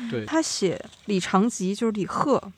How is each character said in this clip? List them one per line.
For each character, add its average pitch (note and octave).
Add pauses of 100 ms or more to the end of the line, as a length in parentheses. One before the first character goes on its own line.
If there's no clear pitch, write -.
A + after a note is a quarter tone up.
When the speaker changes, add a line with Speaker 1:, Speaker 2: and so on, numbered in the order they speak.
(100)
Speaker 1:
对。 A#2+
Speaker 2:
他 D#4+
写 - (220)
李 G3
长 G3
吉， F#3+
就 A#3
是 A3
李 G#3
贺 - (160)